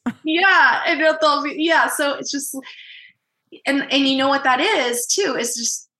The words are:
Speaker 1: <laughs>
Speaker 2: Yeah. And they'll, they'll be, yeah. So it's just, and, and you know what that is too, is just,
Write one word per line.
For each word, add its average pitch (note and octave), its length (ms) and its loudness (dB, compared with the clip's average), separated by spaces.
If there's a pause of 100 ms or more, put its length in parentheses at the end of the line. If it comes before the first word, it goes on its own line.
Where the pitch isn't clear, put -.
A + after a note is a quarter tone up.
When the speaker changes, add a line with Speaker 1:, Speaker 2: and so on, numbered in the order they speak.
Speaker 1:
<laughs> - 200 -8
Speaker 2:
Yeah. E4 600 4
And E4 160 0
they'll, D#4 200 2
they'll C#4+ 220 2
be, C#4+ 140 -8
yeah. D#4 300 2
So C#4+ 280 -2
it's - 160 -10
just, C#4 240 -8 (1120)
and, C#4 260 -2
and C#4 160 2
you C4+ 100 0
know C4+ 100 2
what C#4 160 2
that B3+ 160 2
is C#4+ 480 0
too, F4 320 0
is A#3 160 -4
just, - 340 -6 (100)